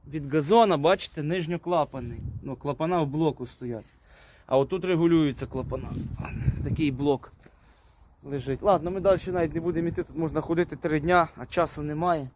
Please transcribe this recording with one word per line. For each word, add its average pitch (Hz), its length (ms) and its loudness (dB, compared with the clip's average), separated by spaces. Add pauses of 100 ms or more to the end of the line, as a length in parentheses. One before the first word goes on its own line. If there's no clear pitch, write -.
від 143 240 -6
газона, 180 440 6
бачите, 160 460 0
нижньоклапанний. 156 960 -4 (220)
Ну, 135 140 -8
клапана 160 460 -2
в 147 40 2
блоку 139 400 -2
стоять. 117 400 -10 (600)
А 131 120 4
отут 165 260 0
регулюються 165 640 4
клапана. 131 460 -6 (720)
Такий 147 260 0
блок 135 420 0 (920)
лежить. 135 380 -4
Ладно, 180 280 4
ми 190 100 -4
далі 185 260 4
навіть 170 280 -2
не 165 60 0
будемо 170 280 -2
йти, 175 140 -4
тут 131 140 -10
можна 156 240 0
ходити 165 360 0
три 151 240 0
дня, 170 360 4
а 120 100 -12
часу 156 360 -2
немає. 151 540 -2